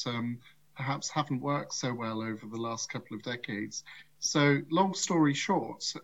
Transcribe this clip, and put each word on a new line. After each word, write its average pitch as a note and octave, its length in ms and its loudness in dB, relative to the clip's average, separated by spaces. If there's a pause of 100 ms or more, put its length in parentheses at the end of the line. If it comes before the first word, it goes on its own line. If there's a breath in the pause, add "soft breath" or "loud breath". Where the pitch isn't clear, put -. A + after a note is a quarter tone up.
um, A#2+ 320 -2 (380 soft breath)
perhaps C#3 320 -4
haven't C#3+ 320 -2
worked C#3+ 320 -2
so B2+ 220 -2
well A2+ 260 -4
over A2 260 -4
the A2+ 140 -6
last A#2 320 -4
couple A2+ 240 -8
of G#2 60 -8
decades. A#2 600 -6 (360 loud breath)
So, C#3+ 420 6 (100)
long F#3 220 4
story D#3+ 400 4
short, - 580 0 (140)